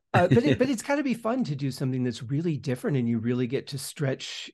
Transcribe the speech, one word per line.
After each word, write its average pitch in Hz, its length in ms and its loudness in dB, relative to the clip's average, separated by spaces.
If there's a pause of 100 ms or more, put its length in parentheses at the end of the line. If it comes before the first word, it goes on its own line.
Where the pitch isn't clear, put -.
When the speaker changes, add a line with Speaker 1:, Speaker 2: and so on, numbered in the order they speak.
(120)
Speaker 1:
Uh, 175 160 6
but 233 160 6
it, 285 140 4
Speaker 2:
<laughs> - 0 -
Speaker 1:
but 262 100 2
it's 262 140 -2
gotta 285 200 0
be 262 120 0
fun 233 300 -2
to 147 100 -2
do 139 160 -4
something 127 320 -2
that's 123 200 -2
really 143 340 -2
different, 135 400 -2
and 120 120 2
you 117 100 2
really 123 280 0
get 120 220 -4
to 135 100 -8
stretch, - 760 -6